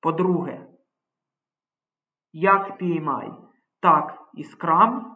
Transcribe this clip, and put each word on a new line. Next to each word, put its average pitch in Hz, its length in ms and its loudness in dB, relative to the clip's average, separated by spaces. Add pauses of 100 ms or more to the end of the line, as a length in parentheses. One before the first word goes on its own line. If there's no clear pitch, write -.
По-друге, 160 640 -2 (1700)
як 190 480 0
P 175 220 -2
M 156 60 -4
I, 117 240 -6 (460)
так 156 540 2
і - 100 -14
Scrum 196 580 0 (140)